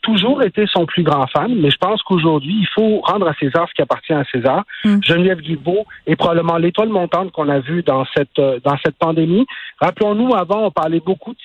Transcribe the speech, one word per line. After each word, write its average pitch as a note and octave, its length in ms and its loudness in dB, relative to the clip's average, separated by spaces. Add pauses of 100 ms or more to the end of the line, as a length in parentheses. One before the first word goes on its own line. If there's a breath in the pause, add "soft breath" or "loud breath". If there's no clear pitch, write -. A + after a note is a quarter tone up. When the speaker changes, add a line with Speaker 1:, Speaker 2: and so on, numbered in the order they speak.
Speaker 1:
toujours A3+ 400 2
été G#3 240 0
son F3+ 220 0
plus F3 160 0
grand C#3+ 240 2
fan, F3 280 -2
mais D#3 140 2
je C#3+ 80 0
pense G3+ 240 0
qu'aujourd'hui, D#3+ 580 0
il F3+ 140 0
faut G#3+ 280 2
rendre F#3+ 260 0
à D3+ 120 -2
César B2+ 300 0
ce - 60 -20
qui D3+ 80 0
appartient - 300 -2
à C#3+ 180 0
César. C3+ 320 0 (200 loud breath)
Speaker 2:
Mm. G#3 200 2
Speaker 1:
Geneviève F3+ 380 2
Guilbeault E3 440 -2 (220 loud breath)
est D#3+ 80 2
probablement E3+ 420 0
l'étoile F3+ 320 0
montante F3+ 420 -2
qu'on D3+ 180 -2
a C#3+ 100 2
vue D#3 240 -4
dans C3+ 200 0 (120)
cette, C#3+ 240 -2
euh, C3+ 240 2
dans C#3+ 200 2
cette D#3 140 -2
pandémie. E3 480 2 (340 loud breath)
Rappelons-nous, G#3 540 0
avant, G3+ 320 0
on F#3+ 60 0
parlait E3 340 0
beaucoup F#3+ 280 -4
de - 120 -18